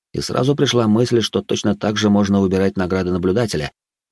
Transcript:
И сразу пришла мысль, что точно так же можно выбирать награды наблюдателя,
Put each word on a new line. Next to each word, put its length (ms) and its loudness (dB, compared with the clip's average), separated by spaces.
И 80 -6
сразу 340 0
пришла 320 0
мысль, 360 2
что 180 -2
точно 340 -2
так 220 -4
же 140 2
можно 300 2
выбирать 360 0
награды 340 -2
наблюдателя, 600 -2